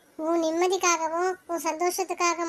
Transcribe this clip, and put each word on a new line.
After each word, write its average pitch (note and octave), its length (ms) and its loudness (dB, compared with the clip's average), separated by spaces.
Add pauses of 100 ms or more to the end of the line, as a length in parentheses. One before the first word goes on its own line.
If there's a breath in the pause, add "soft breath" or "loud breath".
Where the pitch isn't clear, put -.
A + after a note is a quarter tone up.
(200)
உன் E4 260 2
நிம்மதிக்காகவும் F4 840 2 (200)
உன் E4+ 160 -4
சந்தோஷத்துக்காக E4+ 800 0